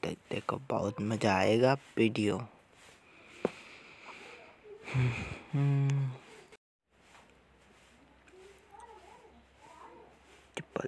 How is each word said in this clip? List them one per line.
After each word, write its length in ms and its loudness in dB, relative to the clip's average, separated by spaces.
तक 140 -4
देखो, 260 -4
बहुत 300 -2
मज़ा 360 2
आएगा 360 6
video। 400 4
टिप्पा 320 -4